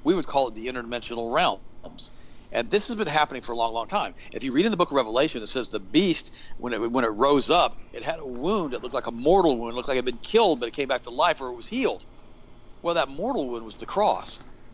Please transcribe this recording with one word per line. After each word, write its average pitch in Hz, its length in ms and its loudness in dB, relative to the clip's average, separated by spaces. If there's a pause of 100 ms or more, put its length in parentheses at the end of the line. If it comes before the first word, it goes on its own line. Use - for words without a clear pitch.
We 170 100 6
would 175 140 0
call 135 220 2
it 110 60 -10
the 110 120 -6
interdimensional 117 640 -4
realms. - 800 -2 (420)
And 117 160 -2
this 208 180 2
has 240 80 -4
been 208 120 -2
happening 143 340 0
for - 120 -8
a - 20 -4
long, 117 180 0
long 113 140 -2
time. 170 260 -2 (180)
If 113 120 -8
you 135 80 -2
read 156 140 4
in 226 60 4
the 190 60 0
book 170 140 2
of 143 40 -2
Revelation, 127 460 2
it 104 60 -8
says 123 220 -4
the 107 100 -4
beast, 151 520 2 (280)
when 120 120 -4
it, 113 200 0
when 127 120 2
it 117 40 2
rose 123 420 4
up, 151 280 4 (160)
it 120 100 -10
had 160 160 -4
a 147 80 -10
wound 143 460 -2
that 110 100 -6
looked 131 100 -8
like 120 140 -2
a 117 40 -4
mortal 143 460 6
wound, 117 180 -6
looked 123 120 -4
like 139 80 0
it 123 100 0
had - 0 -
been 123 120 -2
killed, 190 420 4
but 120 80 -4
it 113 80 -10
came 139 120 -2
back 127 160 0
to 123 60 -12
life 147 320 2
or 127 60 -6
it 123 80 -6
was 117 120 -12
healed. 202 380 -2 (800)
Well, 170 100 0
that 147 160 2
mortal 160 400 -2
wound 117 160 -6
was 107 140 -14
the - 80 -10
cross. 180 560 0 (300)